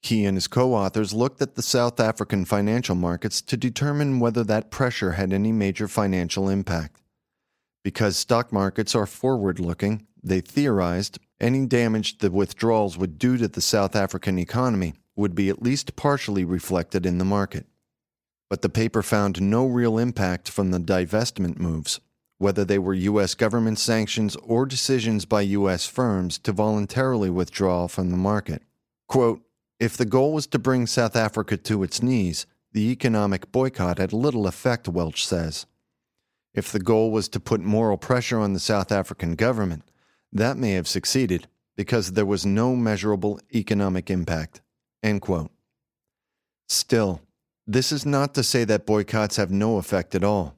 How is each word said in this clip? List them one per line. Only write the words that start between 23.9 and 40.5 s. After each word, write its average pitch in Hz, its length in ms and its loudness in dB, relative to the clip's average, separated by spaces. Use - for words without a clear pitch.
or 117 300 0
decisions 117 580 0
by 104 180 2
U 98 280 2
S 87 160 -2
firms 98 540 -2
to 110 120 -4
voluntarily 107 760 0
withdraw 90 560 0
from 90 240 -4
the 90 60 0
market. 95 460 -2
Quote, 117 320 2
"If 117 160 -2
the 127 80 0
goal 131 280 2
was 151 160 -2
to 143 100 0
bring 127 280 2
South 113 300 0
Africa 107 400 0
to 104 260 -2
its 92 200 -4
knees, 110 440 0
the 107 180 0
economic 107 640 0
boycott 110 460 0
had 92 140 0
little 117 340 0
effect," 117 420 -2
Welch 85 380 -2
says. 82 400 -4
"If - 160 -4
the 107 100 -2
goal 110 300 4
was 107 200 0
to 104 100 -6
put 110 200 0
moral 107 380 2
pressure 123 400 -2
on 104 140 2
the 92 80 -2
South 101 320 0
African 90 420 -2
government, 104 500 0
that 113 240 0